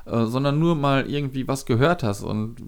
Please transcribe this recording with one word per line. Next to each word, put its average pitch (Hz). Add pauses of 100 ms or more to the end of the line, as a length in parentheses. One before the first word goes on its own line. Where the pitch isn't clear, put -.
äh, 113
sondern 139
nur 165
mal 139
irgendwie 135
was 135
gehört 139
hast 104
und 107 (100)